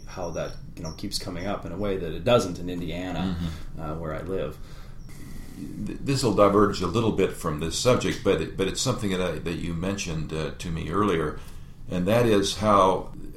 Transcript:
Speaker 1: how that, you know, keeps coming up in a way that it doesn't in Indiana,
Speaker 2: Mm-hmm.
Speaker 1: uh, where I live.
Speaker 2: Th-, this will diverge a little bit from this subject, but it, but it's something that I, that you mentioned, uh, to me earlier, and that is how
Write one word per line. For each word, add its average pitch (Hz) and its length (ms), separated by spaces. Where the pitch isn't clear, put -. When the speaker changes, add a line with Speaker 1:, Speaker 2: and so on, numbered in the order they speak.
Speaker 1:
how 90 240
that, 80 200
you 80 60
know, 80 100
keeps - 260
coming 90 280
up 98 180
in 85 60
a 87 60
way 98 200
that 82 160
it 85 100
doesn't 101 360
in 87 100
Indiana, 87 680
Speaker 2:
Mm-hmm. 82 460
Speaker 1:
uh, 78 140
where 82 180
I 73 80
live. 87 360
Speaker 2:
Th-, - 140
this 131 240
will 107 120
diverge 101 460
a 90 60
little 110 240
bit 90 220
from 76 260
this 80 180
subject, 104 460
but 90 180
it, - 160
but 95 100
it's 87 140
something 120 280
that 92 120
I, 90 180
that 85 160
you 82 180
mentioned, 82 580
uh, 78 280
to 90 100
me 80 220
earlier, 85 480
and 90 180
that 117 180
is 101 320
how 95 540